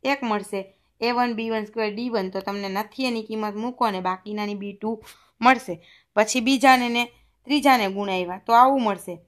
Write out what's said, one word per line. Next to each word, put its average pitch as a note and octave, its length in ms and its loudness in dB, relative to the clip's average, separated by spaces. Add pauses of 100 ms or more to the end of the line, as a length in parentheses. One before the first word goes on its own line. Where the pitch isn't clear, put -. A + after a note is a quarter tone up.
એક C#4 180 0
મળશે. G3+ 520 -4 (260)
એ A#3+ 120 0
વન B3 220 0
બી A3+ 160 -6
વન A3 140 -2
સ્ક્વેર G#3+ 300 -4
ડી A#3+ 140 -6
વન, G3 220 -2
તો F#3+ 100 -6
તમને G3+ 280 -6
નથી G#3+ 360 -6
એની A#3 180 -2
કિંમત G#3+ 320 -6
મૂકો A#3+ 300 -4
અને G3 160 -2
બાકીનાની G#3 540 -6
બી G3+ 180 -10
ટુ A3 300 -8 (380)
મળશે. A#3 460 2 (300)
પછી A3 240 2
બીજાને B3+ 480 4
ને A#3+ 240 -2 (320)
ત્રીજાને C4 440 4
ગુણાવ્યા F#3+ 500 -4
તો A#3 140 -2
આવું B3+ 300 6
મળશે F#3+ 460 -4